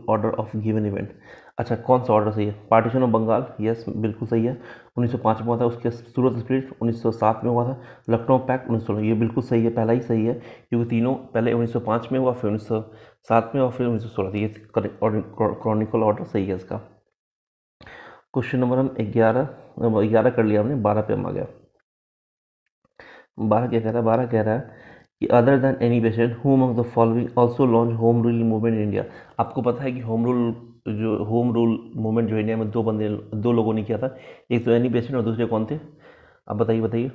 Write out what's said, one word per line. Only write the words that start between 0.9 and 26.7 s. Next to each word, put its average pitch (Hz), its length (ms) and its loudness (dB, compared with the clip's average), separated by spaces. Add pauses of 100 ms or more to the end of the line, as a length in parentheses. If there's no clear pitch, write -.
अच्छा, - 160 -2
कौन 123 280 2
सा 113 100 2
order 107 180 4
सही 104 140 0
है? 104 100 -4 (140)
Partition 117 360 4
of 117 60 2
Bengal, 113 340 2 (160)
yes, 113 280 -2
बिल्कुल 110 380 -4
सही 117 180 2
है, 127 80 -2 (440)
उन्नीस 120 140 0
सौ 131 60 -4
पाँच 110 220 0
में 110 80 -6
हुआ 117 120 0
था। 123 60 2
उसके 120 260 -2
सूरत 123 480 -2
split 131 300 -2 (120)
उन्नीस 117 220 -2
सौ 117 80 0
सात 110 320 0
में 120 80 0
हुआ 120 140 2
था। 131 160 -6 (280)
लखनऊ 117 280 2
पैक्ट 127 300 -2
उन्नीस 113 140 -2
सौ 107 120 -4
सोलह, 107 140 -2
ये 113 60 2
बिल्कुल 113 300 0
सही 117 200 2
है, 117 60 2
पहला 117 240 0
ही 127 80 0
सही 113 240 0
है, 120 80 0 (360)
क्योंकि 117 200 -2
तीनों 120 260 0
पहले 117 380 -2
उन्नीस 117 200 0
सौ 120 60 0
पाँच 113 320 -2
में 131 80 0
हुआ, 127 140 0
फिर 120 140 -4
उन्नीस 107 200 -4
सौ 110 140 -2 (480)
सात 113 260 2
में 135 60 2
हुआ, 127 100 2
फिर 123 160 -2
उन्नीस 113 160 -2
सौ 117 60 -12
सोलह, 95 200 -4
तो 104 80 -6
ये 107 160 -2 (1120)
chronicle 110 400 0
order 107 220 0
सही 98 200 -2
है 98 100 -2
इसका। - 220 -10 (1600)
Question 127 260 -2
number 127 180 2
हम 131 100 2 (140)
ग्यारह, 113 400 2 (440)
अब 110 160 2
ग्यारह 110 280 4
कर 113 140 0
लिया 107 180 2
हमने, 127 140 0
बारह 104 260 0
पे 107 120 -2
हम 101 140 -4
आ 90 40 -6
गया। 95 140 -6 (1900)
बारह 110 280 2
क्या 117 120 2
कह 110 100 -2
रहा 117 100 0
है? 113 60 0
बारह 117 200 2
कह 117 160 0
रहा 107 140 2
है 143 160 -4 (480)
कि - 80 -4
other 120 300 6
than 135 220 2
any 120 260 2
patient, 113 340 0
who 135 160 2
among 127 200 2